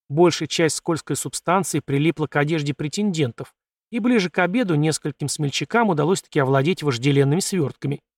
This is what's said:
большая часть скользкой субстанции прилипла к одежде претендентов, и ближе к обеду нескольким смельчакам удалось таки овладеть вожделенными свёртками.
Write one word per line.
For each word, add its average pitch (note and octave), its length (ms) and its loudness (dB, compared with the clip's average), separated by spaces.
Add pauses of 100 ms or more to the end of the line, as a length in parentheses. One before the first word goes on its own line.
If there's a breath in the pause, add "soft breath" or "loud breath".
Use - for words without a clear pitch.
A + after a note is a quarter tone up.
большая D#3+ 380 2
часть - 280 0
скользкой - 400 -4
субстанции E3 640 -2
прилипла D3 480 -2
к - 80 -6
одежде D3 380 0
претендентов, D3+ 840 -4 (340)
и A#3+ 100 -6
ближе G#3+ 300 2
к - 100 -4
обеду F3+ 360 2
нескольким D3+ 520 -2
смельчакам D3+ 600 -2
удалось D#3 320 0
таки - 180 -4
овладеть C#3 440 2
вожделенными C#3 560 2
свёртками. C#3 600 -4 (160)